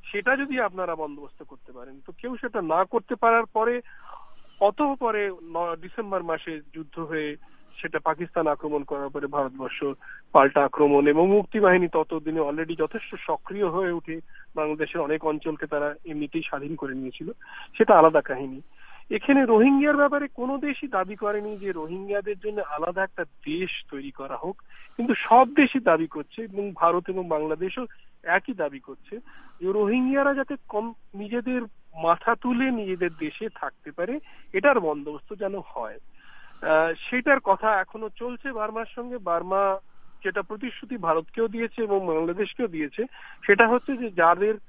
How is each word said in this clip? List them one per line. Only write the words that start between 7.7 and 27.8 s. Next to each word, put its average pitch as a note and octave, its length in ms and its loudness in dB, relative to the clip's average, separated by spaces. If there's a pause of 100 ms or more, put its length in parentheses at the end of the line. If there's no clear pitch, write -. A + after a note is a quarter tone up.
সেটা E3+ 160 -4
পাকিস্তান E3 480 0
আক্রমণ D3 360 -2
করার C#3 260 -6
পরে C#3+ 180 -6
ভারতবর্ষ C3+ 580 -4 (480)
পাল্টা C#3 320 6
আক্রমণ C#3+ 420 4
এবং D#3 220 4
মুক্তি G#3 320 2
বাহিনী F3+ 280 6
ততদিনে D#3+ 520 -2
already D#3+ 360 -4
যথেষ্ট D#3+ 380 -6 (120)
সক্রিয় F#3+ 420 -4
হয়ে F3 240 -2
উঠে D#3+ 280 -8 (340)
বাংলাদেশের D3+ 460 -4
অনেক D#3 240 -2
অঞ্চলকে D#3 420 -4
তারা D3 280 -2 (100)
এমনিতেই D3+ 380 -6
স্বাধীন D3 340 -8
করে C3+ 180 -8
নিয়েছিল, C3 380 -8 (440)
সেটা G#3+ 220 8
আলাদা D#3 220 10
কাহিনী। C3+ 400 -6 (500)
এখানে C4+ 340 4
রোহিঙ্গার C4+ 520 6
ব্যাপারে C#4+ 380 2
কোনো C4 240 -4
দেশই C#4+ 300 -6
দাবি F#3+ 280 -2
করেনি G#3 400 -4
যে G3 160 -6
রোহিঙ্গাদের G3 680 -6
জন্য G#3 220 -6
আলাদা F3+ 420 -4
একটা F#3+ 220 -4
দেশ E3 460 -6 (200)
তৈরি C#3 200 -10
করা C3+ 260 -10
হোক, E3 260 -10 (340)
কিন্তু A#3 180 0
সব B3+ 400 6
দেশই C4+ 260 4
দাবি E3 260 4
করছে D#3 360 -10
এবং G3+ 300 -6
ভারত E3+ 360 2
এবং F#3 200 -6
বাংলাদেশও D#3+ 580 -4 (360)